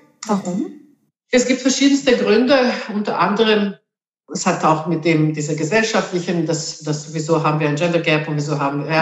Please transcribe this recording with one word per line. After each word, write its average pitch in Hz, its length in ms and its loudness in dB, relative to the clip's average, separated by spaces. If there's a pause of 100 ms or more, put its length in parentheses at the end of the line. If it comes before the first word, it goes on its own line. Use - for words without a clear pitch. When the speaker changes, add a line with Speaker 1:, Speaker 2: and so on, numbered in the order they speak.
(280)
Speaker 1:
Warum? 202 380 -2 (680)
Speaker 2:
Es 247 120 4
gibt 262 140 0
verschiedenste 269 560 2
Gründe, 240 540 4 (220)
unter 208 260 -2
anderem, 202 540 2 (580)
es 175 140 -6
hat 170 180 0
auch 156 220 2
mit 160 180 -2
dem, 156 300 2
dieser 151 220 -4
gesellschaftlichen, 180 920 -2
das, - 360 -6
das, 151 320 -6
wieso 156 300 0
haben 151 160 0
wir 156 100 0
ein 147 60 0
Gender 170 260 0
Gap 151 260 0
und 151 80 -4
wieso 147 240 -2
haben 143 240 -2
wir, 151 40 -8
ja, 160 140 -2